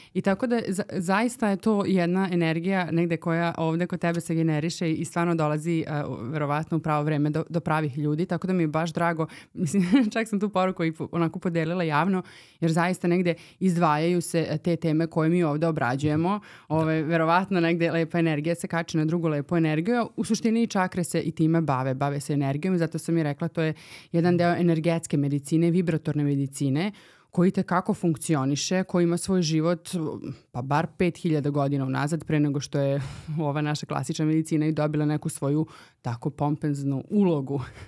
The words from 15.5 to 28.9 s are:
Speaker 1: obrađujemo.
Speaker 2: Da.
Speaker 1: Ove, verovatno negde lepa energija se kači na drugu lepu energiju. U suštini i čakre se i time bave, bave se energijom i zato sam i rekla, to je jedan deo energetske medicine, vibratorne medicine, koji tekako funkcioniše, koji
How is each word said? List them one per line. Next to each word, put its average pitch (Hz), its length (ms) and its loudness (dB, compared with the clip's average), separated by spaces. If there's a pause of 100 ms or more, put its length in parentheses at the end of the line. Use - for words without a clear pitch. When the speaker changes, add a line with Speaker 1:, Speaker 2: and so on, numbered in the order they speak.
Speaker 1:
obrađujemo. 151 640 0
Speaker 2:
Da. 208 100 -2 (300)
Speaker 1:
Ove, 160 340 2
verovatno 165 540 2
negde 165 340 2
lepa 165 280 0
energija 165 360 0
se 165 120 -8
kači 165 300 -2
na 156 80 2
drugu 165 220 0
lepu 151 300 -2
energiju. 170 580 0
U 233 80 -2
suštini 226 400 2
i 226 40 0
čakre 185 360 0
se 160 180 -2
i 160 100 -2
time 160 300 2
bave, 135 320 0
bave 143 260 -2
se 151 140 -4
energijom 147 420 0
i 175 40 2
zato 165 180 -2
sam 165 200 -2
i 160 60 2
rekla, 147 240 -2
to 165 140 -4
je 156 120 0 (380)
jedan 175 260 4
deo 175 180 4
energetske 165 640 2
medicine, 143 540 2
vibratorne 160 520 0
medicine, 139 680 0 (380)
koji 180 220 4
tekako 190 420 0
funkcioniše, 151 920 0
koji 175 200 0